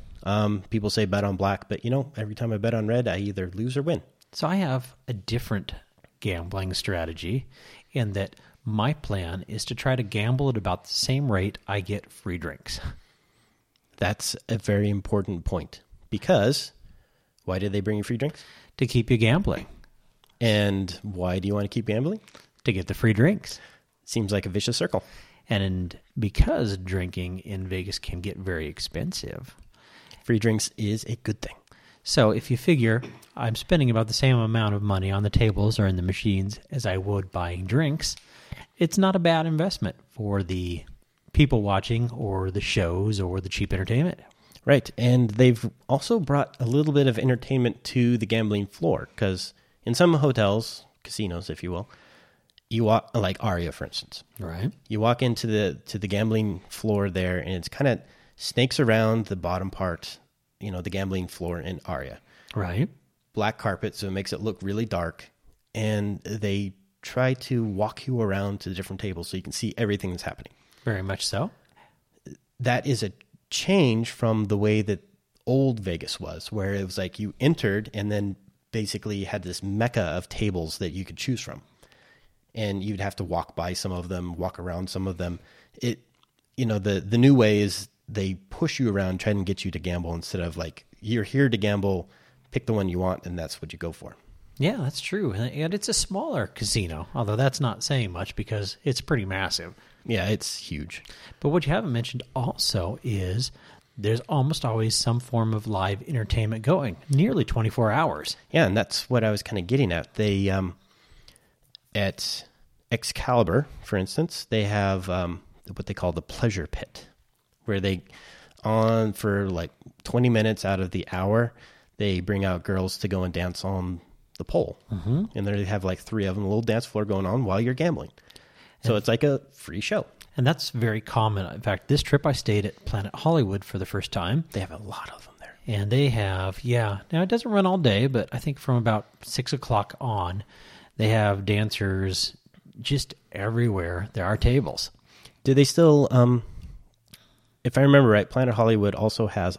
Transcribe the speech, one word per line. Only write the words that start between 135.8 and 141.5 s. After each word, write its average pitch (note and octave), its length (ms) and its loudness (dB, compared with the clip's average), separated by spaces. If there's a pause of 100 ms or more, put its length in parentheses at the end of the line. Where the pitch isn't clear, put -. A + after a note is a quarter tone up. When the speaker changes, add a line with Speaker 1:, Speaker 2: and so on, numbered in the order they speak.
Speaker 2:
they C3+ 200 4
have, F#2+ 540 -2
yeah. A2+ 360 2 (120)
Now, E3 120 2
it F#3+ 40 2
doesn't A#3 240 0
run G3+ 140 6
all F#3 140 2
day, A#2 260 6
but B2 260 0
I B2+ 60 -6
think C3+ 220 -6
from B2+ 160 2
about A2 320 2 (160)
six - 280 -6
o'clock - 480 -2
on, G2+ 440 -4 (540)
they A2 120 4
have G#2 340 4
dancers F#2+ 920 0 (420)